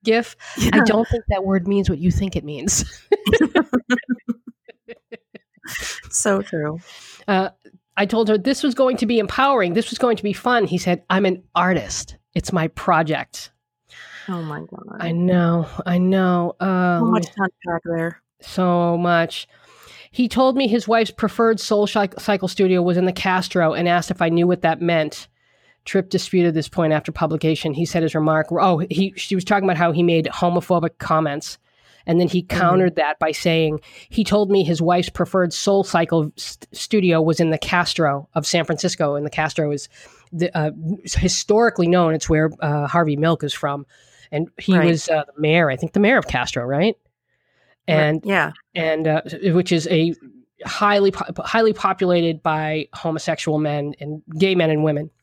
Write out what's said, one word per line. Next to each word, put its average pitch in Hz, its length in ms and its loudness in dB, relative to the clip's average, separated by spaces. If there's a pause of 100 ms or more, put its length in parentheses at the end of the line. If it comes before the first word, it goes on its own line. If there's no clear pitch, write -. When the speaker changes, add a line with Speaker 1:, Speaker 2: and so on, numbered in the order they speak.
Speaker 1:
gif. 226 320 0 (220)
Speaker 2:
Yeah. - 160 2
Speaker 1:
"I - 60 6
don't 220 280 4
think 240 220 -2
that 196 140 0
word 190 240 0
means 196 220 2
what 151 100 -2
you 175 120 2
think 190 240 -2
it 170 80 -4
means." 147 400 -4 (280)
<laughs> 403 520 2 (2500)
Speaker 2:
So 196 320 0
true. 156 380 -6 (480)
Speaker 1:
Uh, 190 220 0 (460)
I 202 100 2
told 220 220 0
her 214 100 2
this 254 260 0
was 262 120 0
going 254 220 2
to - 80 -2
be 233 120 0
empowering. 220 560 0
This 226 160 -2
was - 80 -10
going 233 200 2
to - 60 -10
be 202 100 -2
fun. 240 320 0
He 180 120 -2
said, 180 320 -2
"I'm 190 160 2
an 185 160 0 (140)
artist. 170 640 -2 (160)
It's - 180 -4
my 165 180 0
project." 156 840 -2 (760)
Speaker 2:
Oh 180 140 -8
my 156 180 -10
God. - 400 -16
Speaker 1:
I 170 140 -6
know. 170 540 2 (180)
I 175 140 0
know. 180 600 2
Uh, 180 400 0
Speaker 2:
So 165 60 0
Speaker 1:
let - 60 2
Speaker 2:
much 214 120 2
Speaker 1:
me - 120 -8
Speaker 2:
to 196 140 -2 (160)
unpack 170 200 -4
there. 165 360 -4 (200)
Speaker 1:
So 175 560 0
much. 170 500 0 (640)
He 247 160 0
told 262 280 2
me 269 120 2
his 220 200 0
wife's 226 240 2
preferred 226 480 0
Soul 208 280 0
Cy-, 202 220 0 (100)
Cycle 190 280 -2
studio 185 360 2
was 175 140 2
in 185 80 2
the 185 80 0
Castro 185 600 0
and 175 160 0
asked 175 220 0
if 185 100 -2
I 170 80 2
knew 170 160 2
what 180 160 2
that 160 200 0
meant. 165 460 -2 (580)
Tripp 190 240 -2
disputed 175 440 2
this 156 160 -2
point 160 240 0
after 151 180 -2
publication. 160 640 -2
He 160 120 -2
said 165 180 -2
his 156 100 -2
remark, 156 380 0
oh, 175 400 2
he, 190 260 0
she - 160 -6
was 185 100 -2
talking 202 200 0
about 185 140 2
how 170 140 2
he 165 120 2
made 165 240 2
homophobic 170 720 -2
comments. 156 580 -2 (480)
And 170 140 2
then 180 80 2
he 175 160 0
Speaker 2:
Mm-hmm. 175 160 -4
Speaker 1:
countered 180 380 4
that 151 200 -2
by 160 140 -2
saying, 160 480 0 (300)
he 220 140 0
told 202 280 2
me 196 120 4
his 160 200 0
wife's 175 260 2
preferred 180 420 0
Soul 196 320 0
Cycle 165 520 0
st-, - 380 -16
studio 185 480 2
was 160 180 2
in 165 100 2
the 156 80 0
Castro 156 800 -2
of 151 100 -2
San 170 200 0
Francisco. 156 500 -2
And 147 100 -4
the 151 60 -6
Castro 156 400 -2
is 143 180 -8 (420)
the, 175 240 -4
uh, 156 160 -2 (340)
historically 202 840 2
known. 170 260 4
It's 156 160 -4
where, 156 300 2
uh, 147 280 -2
Harvey 156 280 2
Milk 160 280 0
is 143 100 -6
from. 143 320 -6 (460)
And 156 180 -4 (100)
he 185 180 2
Speaker 2:
Right. 165 80 4
Speaker 1:
was, 170 240 0
uh, 156 140 0 (100)
the 151 80 -8
mayor, 156 300 2
I 131 40 -4
think 160 180 -6
the 196 80 2
mayor 226 160 4
of 185 100 -2
Castro, 123 380 -4
right? 151 300 0 (920)
Speaker 2:
Right. 165 80 2
Speaker 1:
And, 151 300 2
Speaker 2:
Yeah. 175 260 0 (240)
Speaker 1:
and, 160 320 -2
uh, 156 140 2 (320)
which 180 200 2
is 165 140 0
a 165 260 2 (520)
highly 202 460 2
po-, - 320 -10
highly 226 300 2
populated 175 680 0
by 156 520 -2
homosexual 160 640 -4
men 147 400 -2
and 151 220 -10 (160)
gay 190 180 2
men 170 140 4
and 151 160 2
women. 151 240 -2 (140)